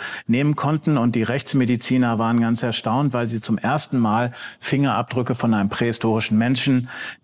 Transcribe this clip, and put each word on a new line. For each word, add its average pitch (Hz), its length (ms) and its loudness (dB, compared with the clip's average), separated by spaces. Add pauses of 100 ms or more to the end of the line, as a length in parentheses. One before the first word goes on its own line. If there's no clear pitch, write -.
(280)
nehmen 143 260 2
konnten. 151 440 0
Und 117 180 2
die 113 80 2
Rechtsmediziner 123 960 0
waren 117 200 2
ganz 117 220 0
erstaunt, 123 500 0
weil 120 140 0
sie 113 140 -4
zum 110 180 -2
ersten 139 400 -2
Mal 117 320 2 (300)
Fingerabdrücke 127 760 0
von 117 180 0
einem 101 160 2
prähistorischen 110 680 0
Menschen 127 500 0 (360)